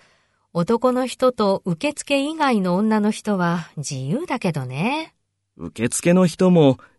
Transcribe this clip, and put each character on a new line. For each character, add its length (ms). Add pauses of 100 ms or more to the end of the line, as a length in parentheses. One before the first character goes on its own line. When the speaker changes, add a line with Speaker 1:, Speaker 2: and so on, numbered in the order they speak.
(520)
Speaker 1:
男 380
の 160
人 240
と 340
受 280
付 360
以 60
外 260
の 140
女 240
の 140
人 260
は 380
自 220
由 280
だ 140
け 100
ど 160
ね。 480 (420)
Speaker 2:
受 300
付 260
の 140
人 240
も 300 (180)